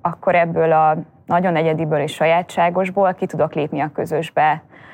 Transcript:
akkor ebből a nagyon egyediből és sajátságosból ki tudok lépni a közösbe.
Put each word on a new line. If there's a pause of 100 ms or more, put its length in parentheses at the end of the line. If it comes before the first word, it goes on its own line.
akkor
ebből
a (280)
nagyon
egyediből
és
sajátságosból
ki
tudok
lépni
a
közösbe. (300)